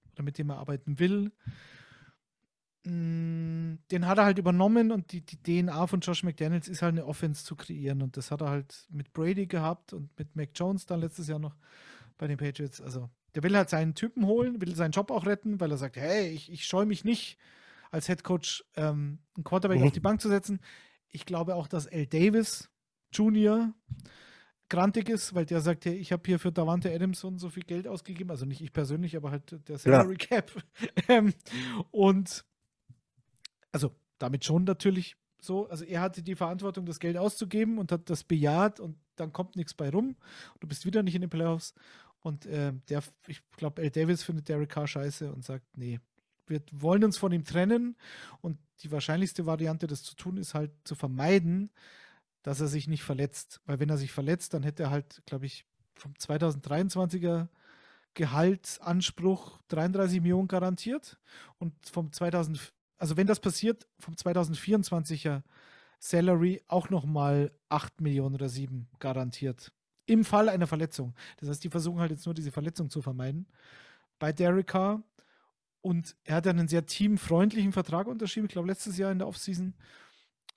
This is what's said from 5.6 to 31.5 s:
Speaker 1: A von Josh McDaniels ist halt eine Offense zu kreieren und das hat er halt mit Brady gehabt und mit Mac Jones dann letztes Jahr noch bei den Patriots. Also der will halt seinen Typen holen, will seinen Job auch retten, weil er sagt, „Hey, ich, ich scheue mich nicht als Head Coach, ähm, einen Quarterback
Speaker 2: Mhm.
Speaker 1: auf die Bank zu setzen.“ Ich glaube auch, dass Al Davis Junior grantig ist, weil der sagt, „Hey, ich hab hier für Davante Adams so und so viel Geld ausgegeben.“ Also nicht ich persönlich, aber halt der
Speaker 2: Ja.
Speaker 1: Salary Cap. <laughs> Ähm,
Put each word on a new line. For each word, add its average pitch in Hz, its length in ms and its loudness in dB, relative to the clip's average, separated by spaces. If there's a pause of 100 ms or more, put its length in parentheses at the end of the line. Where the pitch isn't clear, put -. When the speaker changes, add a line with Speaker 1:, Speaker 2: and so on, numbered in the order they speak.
Speaker 1:
A 170 200 0
von 185 120 0
Josh 175 240 -2
McDaniels 165 460 -2
ist 175 120 -10
halt 170 120 2
eine 160 120 -2
Offense 151 380 -4
zu 151 140 -12
kreieren 139 440 -4
und 131 140 -4
das 135 160 -8
hat 147 80 -4
er 151 100 -2
halt 143 400 -6
mit 147 220 -10
Brady 185 340 0
gehabt 170 460 -2
und 147 260 -12
mit 147 200 -10
Mac 147 180 -6
Jones 185 300 -2
dann 170 160 -4
letztes 160 260 -6
Jahr 151 120 -4
noch 151 180 -8 (600)
bei 151 100 -4
den 143 100 -2
Patriots. 143 420 -6
Also 127 300 -10 (260)
der 151 80 0
will 196 140 6
halt 190 120 4
seinen 160 240 2
Typen 226 320 0
holen, 233 360 4
will 180 120 -2
seinen 165 180 2
Job 202 200 0
auch 175 140 0
retten, 202 340 0
weil 160 120 0
er 143 60 0
sagt, 131 200 -6
„Hey, 175 320 0
ich, 160 200 -10
ich 170 160 -10
scheue 196 200 2
mich 208 180 -2
nicht - 340 -2 (540)
als 156 160 -4
Head 180 160 -2
Coach, - 400 -2 (120)
ähm, 147 440 -2 (160)
einen 160 80 -6
Quarterback 185 360 4
Speaker 2:
Mhm. 135 80 10
Speaker 1:
auf 143 40 6
die - 80 -2
Bank 202 220 2
zu 214 80 0
setzen.“ 202 320 0 (480)
Ich - 160 -14
glaube 175 300 -2
auch, 160 120 -4
dass 151 200 -4
Al 151 200 -2
Davis 208 640 4 (420)
Junior 214 600 4 (960)
grantig 196 400 2
ist, 202 260 -2
weil 170 100 2
der 170 140 0
sagt, 156 260 2
„Hey, 175 100 -2
ich 185 180 -6
hab 170 120 -2
hier 180 140 2
für 175 140 -2
Davante 170 400 0
Adams 180 260 0
so 190 80 -10
und 185 120 -6
so 180 100 -8
viel 170 140 -10
Geld 175 220 -6
ausgegeben.“ 185 460 -8
Also 131 140 -6
nicht 135 160 -6
ich 151 100 -10
persönlich, 156 460 -2
aber 143 140 -6
halt 147 360 -10
der 147 160 -8
Speaker 2:
Ja. 131 160 10
Speaker 1:
Salary 95 160 4
Cap. - 360 0 (280)
<laughs> - 300 0
Ähm, 220 240 8 (580)